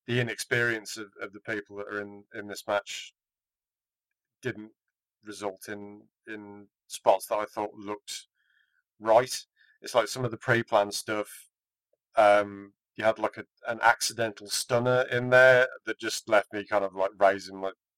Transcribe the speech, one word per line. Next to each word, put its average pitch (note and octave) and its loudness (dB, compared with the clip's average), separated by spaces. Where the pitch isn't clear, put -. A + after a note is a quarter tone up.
the B2 -2
inexperience A#2 -4
of, G#2+ -12
of G2+ -12
the G#2 -18
people G2+ -10
that G2+ -12
are G#2 -6
in, G2+ -16
in G#2 -14
this G2+ -14
match - -6
didn't A2 -8
result G2+ -10
in, G#2 -12
in G2+ -14
spots - 0
that G#2+ -4
I G#2+ -4
thought G#2 -8
looked G#2 -14
right. A2+ 4
It's - -8
like A2 4
some B2+ -6
of A#2+ -4
the A2+ -10
pre-planned A2+ 2
stuff. - -6
Um, G2+ 4
you G#2+ -4
had, A2 2
like, G#2+ -4
a, G#2 -12
an A#2 -6
accidental A2 0
stunner B2 0
in B2 -2
there B2+ 8
that A2 -6
just - -8
left G#2 2
me G#2 -4
kind G2+ -2
of, F#2 -6
like, F#2+ -2
raising, F#2+ 2
like, F#2+ -6